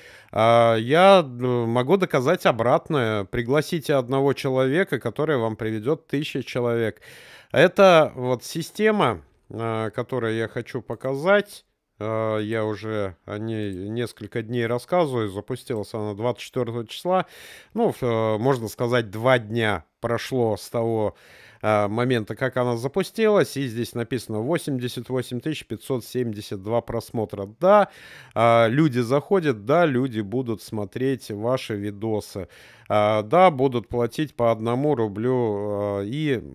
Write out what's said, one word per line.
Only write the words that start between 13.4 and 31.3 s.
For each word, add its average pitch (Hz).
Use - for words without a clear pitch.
несколько 113
дней 117
рассказываю. 123
Запустилась 104
она 107
двадцать 117
четвёртого 117
числа. 180
Ну, 208
в, -
э, 113
можно 120
сказать, 117
два 117
дня 107
прошло 113
с -
того, 113
а, 104
момента, 113
как 131
она 123
запустилась. 185
И 139
здесь 117
написано: 113
«Восемьдесят 131
восемь 123
тысяч 156
пятьсот 117
семьдесят 107
два 113
просмотра». 107
Да, 190
а, 117
люди 127
заходят, 135
да, 165
люди 123
будут 113
смотреть 120